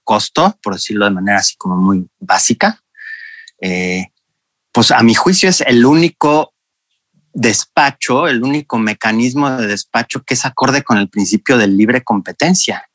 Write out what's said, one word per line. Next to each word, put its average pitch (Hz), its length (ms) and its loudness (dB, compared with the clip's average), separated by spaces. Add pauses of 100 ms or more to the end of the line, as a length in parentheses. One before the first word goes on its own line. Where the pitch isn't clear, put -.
costo, 151 580 0
por 98 120 -6
decirlo 101 320 -2
de 104 40 2
manera 98 280 -2
así - 180 -2
como 92 200 -4
muy 92 320 0 (120)
básica, - 600 0 (800)
eh, 92 500 -6 (600)
pues 117 220 2
a 123 100 4
mi 113 140 6
juicio 185 320 2
es 180 140 2
el 120 220 4
único 151 680 2 (800)
despacho, 135 960 0
el 123 140 -2
único 139 360 -4
mecanismo 113 720 -2
de 127 160 -4
despacho 117 560 -6
que - 120 -4
es - 100 -4
acorde 135 380 -2
con 110 160 0
el 101 100 -2
principio 104 500 0
de 107 80 2
libre 107 360 2
competencia 110 920 -2